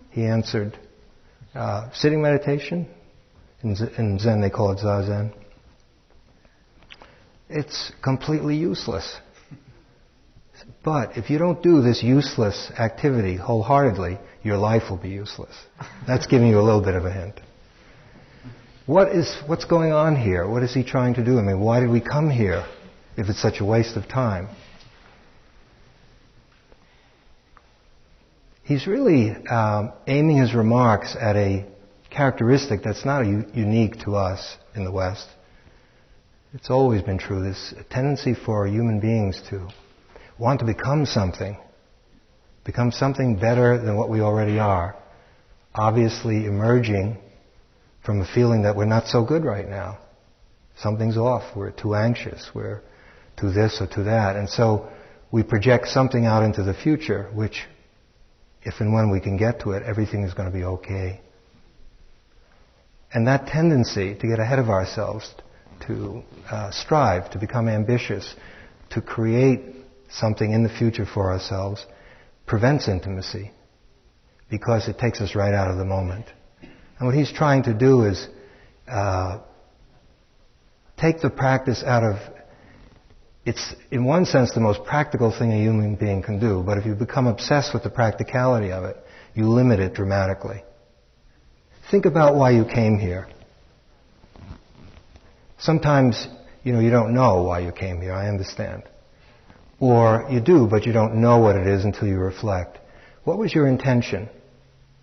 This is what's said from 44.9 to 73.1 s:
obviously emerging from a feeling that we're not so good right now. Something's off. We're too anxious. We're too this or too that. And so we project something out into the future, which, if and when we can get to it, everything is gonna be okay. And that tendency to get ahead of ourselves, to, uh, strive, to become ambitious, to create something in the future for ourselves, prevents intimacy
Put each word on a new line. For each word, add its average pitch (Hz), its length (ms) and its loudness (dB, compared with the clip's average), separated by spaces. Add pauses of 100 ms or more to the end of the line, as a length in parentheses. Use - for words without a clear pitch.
obviously 110 680 0
emerging 107 760 0 (840)
from 104 160 -2
a 90 60 -2
feeling 117 360 2
that 104 140 2
we're 104 80 0
not 110 220 2
so 120 180 2
good 156 200 0
right 101 240 -6
now. 98 300 -10 (800)
Something's 110 400 -2
off. 117 400 -2
We're 98 140 -8
too 104 240 -4
anxious. - 600 -2
We're 107 280 -10 (560)
too 104 120 0
this 107 300 2
or 98 60 -4
too 101 180 -4
that. 104 320 0
And 101 120 -4
so 110 400 0 (440)
we 113 100 2
project 117 460 2
something 123 380 0
out 110 180 4
into 104 180 0
the 95 120 -2
future, 147 580 -2
which, 107 300 -6 (1000)
if 95 180 -8
and 107 120 0
when 110 180 2
we 95 100 0
can 98 160 -4
get 113 240 0
to 104 120 -4
it, 95 120 -4
everything 104 380 -4
is 90 120 -6
gonna 95 160 -6
be 90 140 -6
okay. 92 560 -6 (1900)
And 117 140 0
that 135 200 2
tendency 123 680 0
to 110 120 -6
get 113 120 0
ahead 120 200 0
of 123 100 0
ourselves, 101 640 -2 (540)
to, 107 360 -8 (280)
uh, 104 220 -8
strive, 110 580 0
to - 80 -8
become 113 300 -2
ambitious, 107 640 -2 (560)
to 110 100 -6
create 120 600 2 (500)
something 107 420 -2
in 113 100 4
the 113 60 2
future 110 380 -2
for 95 260 -2
ourselves, 98 540 -6 (600)
prevents 123 420 0
intimacy 98 640 -6 (1000)